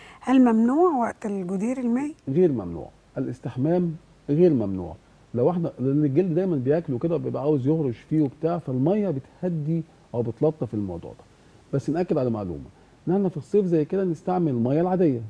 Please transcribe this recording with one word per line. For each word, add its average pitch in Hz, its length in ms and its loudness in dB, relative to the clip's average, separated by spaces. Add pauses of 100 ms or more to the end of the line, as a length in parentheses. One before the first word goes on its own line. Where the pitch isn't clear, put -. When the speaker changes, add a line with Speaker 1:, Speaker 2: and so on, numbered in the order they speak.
(200)
Speaker 1:
هل 262 240 4
ممنوع 247 560 4
وقت 226 260 -4
الجدير 196 520 -4
المائي؟ 262 360 -2 (140)
Speaker 2:
غير 156 240 4
ممنوع، 87 360 -6 (300)
الاستحمام 139 760 -2 (360)
غير 165 220 6
ممنوع. 98 420 -2 (400)
لو 123 160 2
احنا، 170 280 -2
لأن 135 260 2
الجلد 151 300 2
دايمًا 180 220 0
بياكله 135 420 0
كده 165 160 -2
وبيبقى 127 280 -4
عاوز 139 260 2
يهرش 147 300 0
فيه 156 240 0
وبتاع، 160 360 -2
فالمية 165 520 0
بتهدي 160 720 -4 (320)
أو 120 80 0
بتلطف 127 520 -2
الموضوع 90 360 -6
ده. - 140 -20 (480)
بس 139 180 -2
نأكد 170 280 0
على 127 120 0
معلومة، 90 340 -6 (440)
إن 165 40 2
احنا 196 160 2
في - 80 -8
الصيف 196 300 0
زي 165 180 2
كده 190 200 -2
نستعمل 180 480 0
المية 123 280 2
العادية 175 500 2